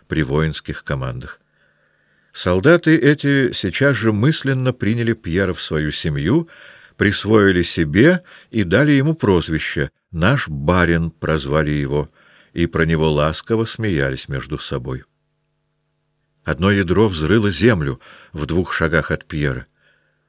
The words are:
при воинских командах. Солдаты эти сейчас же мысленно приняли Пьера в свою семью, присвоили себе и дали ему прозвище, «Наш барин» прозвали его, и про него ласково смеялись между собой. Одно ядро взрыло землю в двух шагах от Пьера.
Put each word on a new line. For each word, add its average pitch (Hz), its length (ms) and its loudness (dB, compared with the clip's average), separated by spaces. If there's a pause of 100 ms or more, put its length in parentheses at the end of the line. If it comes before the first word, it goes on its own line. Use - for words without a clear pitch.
при 78 140 -2
воинских 76 640 -4
командах. 64 560 -8 (920)
Солдаты 156 640 2
эти 143 560 2
сейчас 127 440 0
же 110 160 0
мысленно 127 600 0
приняли 113 420 -2
Пьера 92 400 -2
в - 80 -10
свою 78 280 -2
семью, 82 580 -2 (480)
присвоили 101 640 4
себе 95 600 2 (280)
и 110 140 0
дали 120 280 2
ему 143 220 2
прозвище, 82 760 0 (220)
«Наш 92 360 0
барин» 82 640 0
прозвали 76 600 -2
его, 73 400 -2 (420)
и 85 140 0
про 82 180 0
него 80 260 2
ласково 78 540 -2
смеялись 73 640 -4
между 69 300 -8
собой. 65 460 -8 (1400)
Одно 80 260 0
ядро 98 380 2
взрыло 95 420 0
землю 85 500 0 (320)
в 76 140 -6
двух 85 260 -2
шагах 80 380 0
от 78 140 -4
Пьера. 71 420 -6 (640)